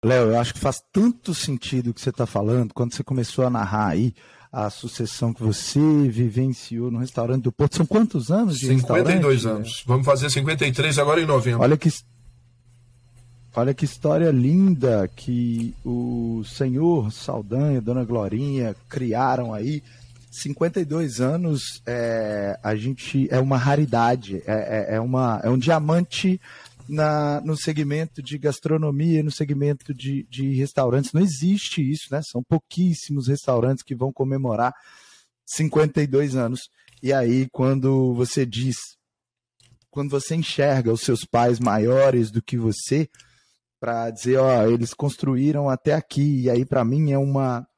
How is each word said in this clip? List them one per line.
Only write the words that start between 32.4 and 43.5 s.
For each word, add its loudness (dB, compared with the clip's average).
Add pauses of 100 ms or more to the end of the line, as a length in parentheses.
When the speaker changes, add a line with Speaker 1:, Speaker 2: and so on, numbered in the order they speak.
Speaker 1:
pouquíssimos -2
restaurantes 0
que -8
vão -4
comemorar -2 (720)
cinquenta 0
e 0
dois 0
anos. -2 (320)
E 0
aí, 2
quando 2
você 0
diz, -4 (1120)
quando -6
você -2
enxerga 2
os -2
seus 0
pais 2
maiores 2
do -2
que -6
você, -2 (680)